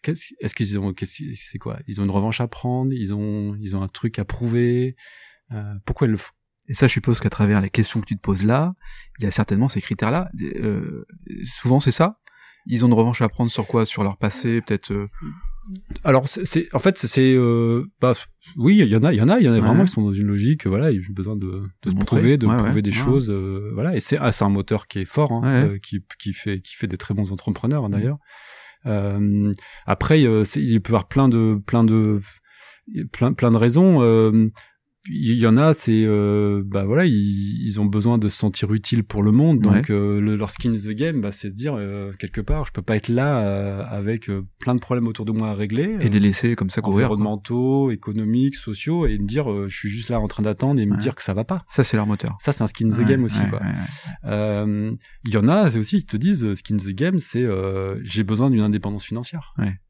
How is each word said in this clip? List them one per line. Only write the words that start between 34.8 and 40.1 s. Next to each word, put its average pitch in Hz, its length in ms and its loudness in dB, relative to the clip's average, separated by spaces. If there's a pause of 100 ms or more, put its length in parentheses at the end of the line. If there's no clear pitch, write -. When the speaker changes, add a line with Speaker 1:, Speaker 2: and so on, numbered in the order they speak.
Speaker 1:
il 120 260 0
y 117 100 2
en 110 120 6
a, 156 160 6
c'est, 110 320 2
euh, 104 600 2
bah 98 200 -2
voilà, 143 200 2
ils, 101 580 0
ils 107 160 -4
ont 104 60 2
besoin 107 320 2
de 107 120 2
se - 80 -6
sentir 107 360 -2
utiles 110 300 0
pour 104 200 -4
le 107 80 4
monde. 143 280 4
Donc, 104 140 4
Speaker 2:
Ouais. 107 180 4
Speaker 1:
euh, 101 280 2